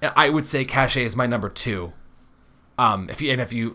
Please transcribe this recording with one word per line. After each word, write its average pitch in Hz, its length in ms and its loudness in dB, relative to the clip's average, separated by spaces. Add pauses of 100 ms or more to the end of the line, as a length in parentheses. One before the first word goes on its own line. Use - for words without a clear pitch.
(140)
I 151 160 8
would 151 160 0
say 135 180 0
Caché 131 380 0
is 113 140 -2
my 123 100 0
number 113 220 -2
two. 92 440 -6 (840)
Um, 104 320 2
if - 100 -10
you, 147 120 -2
and 127 80 0
if 117 120 -6
you, 117 220 -2